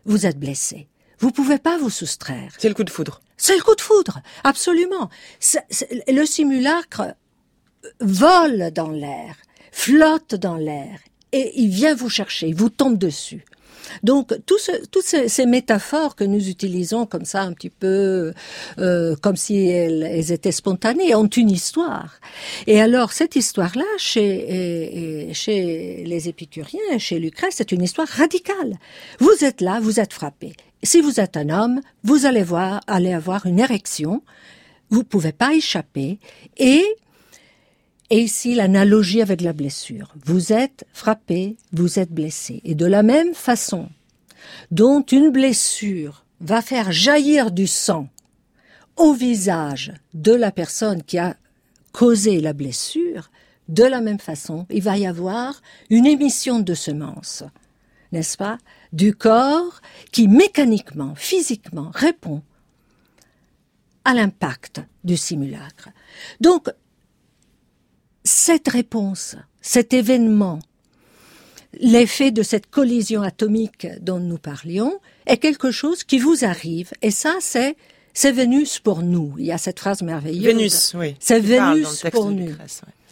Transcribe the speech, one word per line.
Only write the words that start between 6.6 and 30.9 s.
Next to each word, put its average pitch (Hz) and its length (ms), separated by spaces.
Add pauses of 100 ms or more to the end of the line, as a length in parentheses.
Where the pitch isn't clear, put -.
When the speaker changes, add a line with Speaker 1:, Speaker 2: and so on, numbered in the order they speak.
Speaker 1:
vole 233 720
dans 160 160
l'air, 143 460 (360)
flotte 311 640
dans 180 220
l'air, 151 420 (340)
et 269 200 (100)
il 220 80
vient 233 240
vous 240 160
chercher, - 380
il 160 80
vous 214 160
tombe 262 260
dessus. 165 480 (560)
Donc, 254 320 (140)
tout 392 100
ce, 415 140 (160)
toutes 381 160
ces, 277 240
ces 254 180
métaphores 254 680
que - 80
nous 196 260
utilisons 185 560
comme 175 200
ça, 196 180
un 180 100
petit 175 160
peu, 190 640 (460)
euh, 175 380
comme 202 180
si 196 320
elles, 170 340
elles 160 300
étaient 170 200
spontanées, 233 600
ont 214 140
une 214 240
histoire. 190 680 (460)
Et 214 160
alors, 233 300
cette - 240
histoire-là, 214 500 (140)
chez, - 240
et, 170 1080
et 165 60
chez 180 680
les 170 260
épicuriens, 240 680
chez 175 220
Lucrèce, 165 380
c'est - 140
une 180 120
histoire 302 240
radicale. 330 720 (400)
Vous 370 240
êtes 277 180
là, 185 180
vous 220 200
êtes - 140
frappé. 151 400 (300)
Si - 160